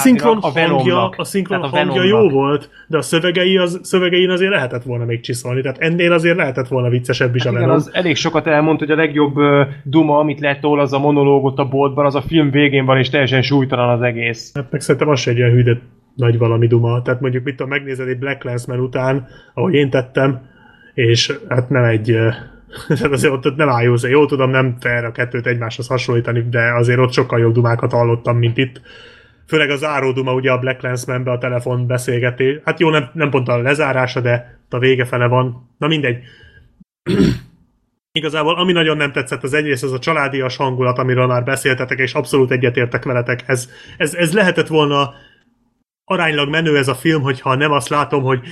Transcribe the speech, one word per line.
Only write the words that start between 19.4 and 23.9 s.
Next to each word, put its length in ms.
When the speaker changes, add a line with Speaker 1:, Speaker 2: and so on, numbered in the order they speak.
Speaker 1:
ahogy 200
én 160
tettem, 520
és 400
hát 200
nem 140
egy, 280
ö, 180
<laughs> 280
tehát 240
azért 220
ott 100
nem 140
ájulsz. 340